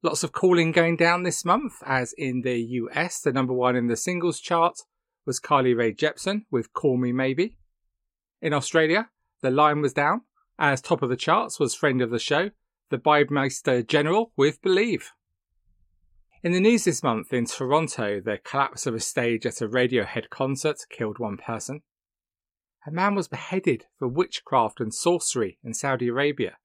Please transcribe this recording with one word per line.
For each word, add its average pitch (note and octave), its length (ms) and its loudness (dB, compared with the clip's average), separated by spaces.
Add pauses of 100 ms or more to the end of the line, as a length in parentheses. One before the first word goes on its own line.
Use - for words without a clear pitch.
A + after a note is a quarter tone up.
Lots E3 220 0
of D#3 80 -4
calling E3+ 400 4
going E3 240 4
down E3+ 260 2
this F3 220 -4
month, G#3+ 300 0 (120)
as C3 320 -2
in B2+ 240 -4
the B2 160 -2
U A#2 340 -4
S, E3+ 280 -4
the D3 100 0
number C3 220 0
one B2 240 2
in A#2+ 100 0
the A#2 100 0
singles F3 440 -2
chart E3+ 400 0 (440)
was C3+ 140 -4
Carly C3 360 2
Rae A#2 180 0
Jepsen F#3+ 580 -2
with A#2+ 220 -2
Call C3 240 0
Me B2 160 0
Maybe. C3+ 440 -2 (880)
In D3+ 100 -2
Australia, D#3+ 580 2 (320)
The C3 100 2
Line D3 280 4
was C#3+ 120 0
down, D#3 300 0 (360)
as C#3+ 220 2
top - 220 0
of C3 60 -2
the B2 80 -2
charts F3 440 0
was C3+ 160 0
friend B2+ 260 2
of A#2 80 -2
the A#2+ 80 -2
show, E3 320 0 (400)
the C3+ 80 -2
Bibemeister C#3 880 2
General E3 500 2
with C#3+ 260 2
Believe. G3 500 0 (1300)
In F3 80 0
the F3+ 80 2
news A3 240 6
this D#3+ 220 0
month, A2+ 280 -2
in A#2+ 140 0
Toronto, B2+ 720 -2
the G2+ 220 -4
collapse - 460 -4
of A#2 80 -4
a - 20 -6
stage A#2 480 -2
at A2 140 -4
a A2+ 80 -4
Radiohead A#2+ 640 0
concert C3+ 480 -2 (120)
killed A2 300 -6
one G#2 160 -6
person. A#2+ 460 -10 (1040)
A D3 40 -10
man G3 240 0
was F#3+ 100 -2
beheaded D#3 600 -2 (120)
for C3 80 -4
witchcraft B2+ 720 0
and A2 160 -4
sorcery C#3 680 0
in A#2 100 -10
Saudi C3 320 -2
Arabia. B2+ 580 -2